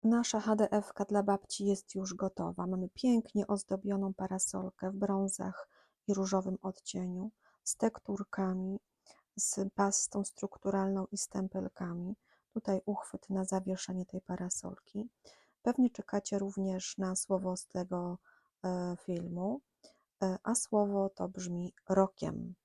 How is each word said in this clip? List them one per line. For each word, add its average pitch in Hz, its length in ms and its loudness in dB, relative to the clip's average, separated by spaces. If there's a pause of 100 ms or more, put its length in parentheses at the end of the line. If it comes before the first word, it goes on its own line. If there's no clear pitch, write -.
Nasza 233 340 4
H 214 160 4
D 208 160 4
F-ka 202 340 0
dla 202 180 4
babci 196 420 2
jest 196 300 2
już 185 180 -4
gotowa. 180 540 -2
Mamy 185 220 -2
pięknie 226 580 2
ozdobioną 196 640 0
parasolkę 190 800 -4
w 196 40 -8
brązach 196 760 0 (380)
i 202 60 4
różowym 190 480 2
odcieniu, 185 720 -6 (320)
z - 140 -2
tekturkami, 190 1000 -2 (560)
z - 240 -2 (160)
pastą 202 480 2
strukturalną 196 880 -2
i 202 60 -6
stempelkami. 185 960 -6 (380)
Tutaj 196 320 0
uchwyt - 440 -6
na 190 160 0
zawieszenie 185 600 -2
tej 185 160 -8
parasolki. 185 880 -6 (520)
Pewnie 247 280 4
czekacie 202 500 -2
również 190 580 -2
na 190 180 0
słowo 185 420 0
z - 100 -12
tego, 180 500 -4 (480)
e, 180 400 0
filmu, 175 560 -2 (640)
e, 185 200 0
a 226 120 2
słowo 202 540 4
to 185 180 -4
brzmi 180 460 -4 (160)
rokiem. 180 760 2